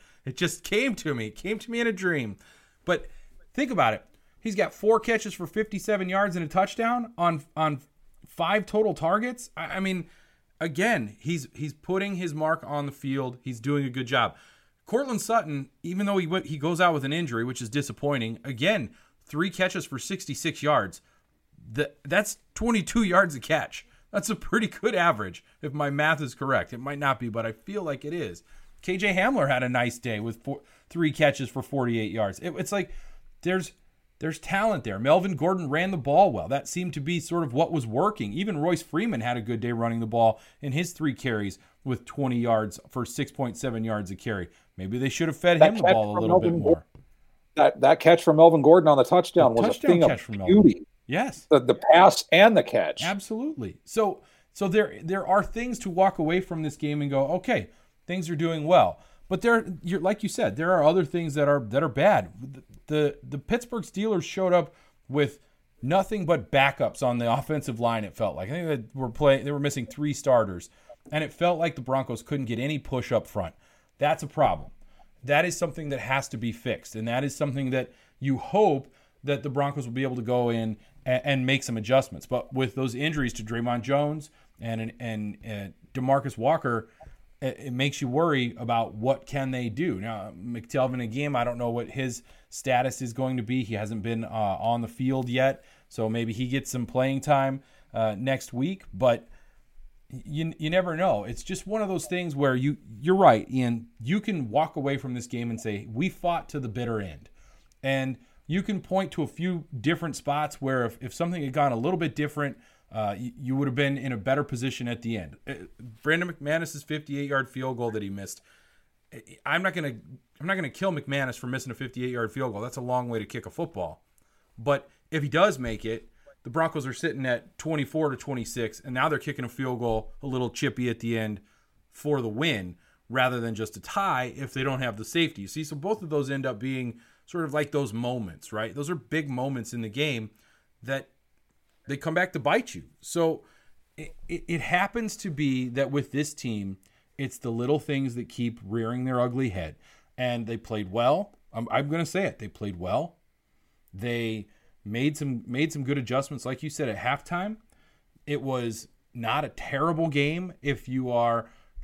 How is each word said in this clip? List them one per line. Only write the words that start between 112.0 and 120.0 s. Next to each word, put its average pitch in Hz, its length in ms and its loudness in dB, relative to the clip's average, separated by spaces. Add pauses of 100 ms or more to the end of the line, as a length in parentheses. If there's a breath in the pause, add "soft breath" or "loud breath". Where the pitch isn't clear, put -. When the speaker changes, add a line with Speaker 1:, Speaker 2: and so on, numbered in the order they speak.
Speaker 1:
different, 143 420 -4 (340)
uh, 104 260 -2
y-, 120 240 -8
you 131 140 -2
would 139 120 0
have 127 80 -4
been 139 220 0
in 131 140 -6
a 123 60 -4
better 131 260 0
position 127 460 -4
at 117 120 -6
the 117 160 -4
end. 78 200 -10 (100)
Uh, 139 60 -8 (500)
Brandon 170 280 0
McManus's 151 520 -4
fifty-eight-yard 143 640 -4
field 131 280 -6
goal 120 140 -2
that 107 120 -4
he 98 60 -8
missed, 98 320 -12 (720)
I, - 80 -18 (240)
I'm 160 180 0
not 185 100 0
gonna, 147 220 -4 (440)